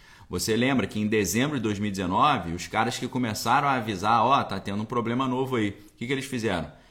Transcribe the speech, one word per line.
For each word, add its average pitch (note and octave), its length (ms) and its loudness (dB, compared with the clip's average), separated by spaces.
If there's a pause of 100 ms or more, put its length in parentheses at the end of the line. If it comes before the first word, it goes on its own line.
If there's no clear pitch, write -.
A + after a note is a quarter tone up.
(280)
Você G#2+ 280 0
lembra B2 320 2
que G#2+ 100 -6
em G#2+ 80 2
dezembro A2 520 2
de A2 40 -2
dois G#2 160 0
mil G#2 120 -2
e - 20 -2
dezenove, F#2+ 640 0
os F2 120 -8
caras A2+ 320 -2
que B2+ 80 -4
começaram B2 640 0
a C3+ 60 2
avisar, A2 500 2
"Ó, B2+ 180 4
tá G2 160 -6
tendo G2+ 240 -6
um G#2+ 40 -6
problema A#2+ 420 -2
novo B2+ 260 -2
aí." G#2+ 140 2
O - 280 -12
que A#2+ 120 -8
que C#3 40 -2
eles C3+ 120 -2
fizeram? G#2 480 -2 (180)